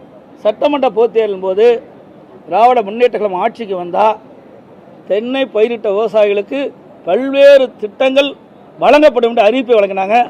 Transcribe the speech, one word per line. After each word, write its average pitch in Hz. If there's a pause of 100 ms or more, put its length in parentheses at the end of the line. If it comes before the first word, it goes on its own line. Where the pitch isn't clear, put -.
(440)
சட்டமன்ற 262 (100)
பொதுத் 226
தேர்தலின் 202
போது 196 (800)
திராவிட 233
முன்னேற்ற 233
கழகம் 185
ஆட்சிக்கு 226
வந்தா 185 (1000)
தென்னை 247 (120)
பயிரிட்ட 220
விவசாயிகளுக்கு 208 (460)
பல்வேறு 269 (160)
திட்டங்கள் 262 (520)
வழங்கப்படும் 240
என்று 226
அறிவிப்பை 240
வழங்கினாங்க. 196 (120)